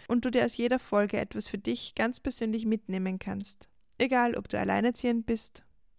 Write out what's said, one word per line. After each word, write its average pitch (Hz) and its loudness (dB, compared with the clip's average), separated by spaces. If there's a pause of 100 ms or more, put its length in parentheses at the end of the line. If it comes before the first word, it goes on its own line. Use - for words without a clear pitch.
und 233 2
du 247 0
dir 240 4
aus 240 -2
jeder 240 2
Folge 208 2
etwas 214 -6
für 208 -6
dich 233 -4
ganz 233 0
persönlich 226 -2
mitnehmen 190 -2
kannst. - -10 (300)
Egal, 240 4
ob - -6
du - -2
alleinerziehend 226 2
bist - -4 (360)